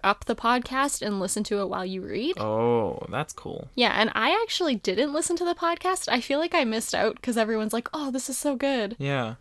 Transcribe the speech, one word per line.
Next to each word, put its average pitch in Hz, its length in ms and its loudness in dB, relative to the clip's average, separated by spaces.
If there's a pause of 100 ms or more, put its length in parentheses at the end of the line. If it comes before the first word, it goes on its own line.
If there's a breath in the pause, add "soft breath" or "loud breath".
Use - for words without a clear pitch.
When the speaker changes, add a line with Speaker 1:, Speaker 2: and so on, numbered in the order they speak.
Speaker 1:
up 202 220 2
the 226 100 0
podcast 254 680 0
and 202 160 -2
listen 202 240 0
to 202 200 -2
it 185 60 -2
while 185 160 -4
you 185 160 -4
read. 240 380 -2
Speaker 2:
Oh, 113 720 2
that's 135 220 -4
cool. - 420 -10
Speaker 1:
Yeah, 240 260 4
and 226 140 2
I 302 260 2
actually 330 360 0
didn't 208 360 0
listen 330 260 0
to 349 60 -2
the 349 120 0
podcast. 349 520 0
I 247 120 2
feel 277 180 0
like 330 160 0
I 320 80 4
missed 226 320 -2
out - 260 0
'cause 240 160 -2
everyone's 220 360 0
like, 233 200 -2
"Oh, 294 200 -2
this 262 180 -4
is 254 80 -4
so 285 160 0
good." 240 460 0
Speaker 2:
Yeah. 131 400 0